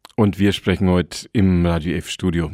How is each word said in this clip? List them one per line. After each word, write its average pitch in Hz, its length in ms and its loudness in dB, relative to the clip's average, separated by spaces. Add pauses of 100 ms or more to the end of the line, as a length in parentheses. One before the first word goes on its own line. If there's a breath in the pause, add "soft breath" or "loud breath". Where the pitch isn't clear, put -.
(160)
Und 98 240 2
wir 98 100 4
sprechen 95 380 0
heute 90 440 -2
im 92 320 2
Radio 85 300 -2
F 80 160 -8
Studio 85 440 -2